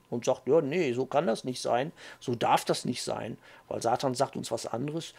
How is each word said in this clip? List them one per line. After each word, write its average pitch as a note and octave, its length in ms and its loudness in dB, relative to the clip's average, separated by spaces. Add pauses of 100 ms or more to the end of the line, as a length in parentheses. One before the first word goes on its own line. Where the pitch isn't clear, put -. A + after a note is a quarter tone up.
(100)
und A#2+ 160 -4
sagt, - 200 2
ja, D3+ 140 8
nee, D3 320 2
so B2 140 -2
kann D3+ 200 2
das A3 180 0
nicht B2+ 180 -4
sein, B2+ 300 0 (280)
so A#2+ 140 -2
darf A#2+ 320 2
das - 180 0
nicht - 180 -2
sein, A2 360 -6 (300)
weil - 120 -4
Satan B2 340 2
sagt C3+ 220 0
uns - 140 -6
was A#2+ 160 -4
anderes, D3 520 -6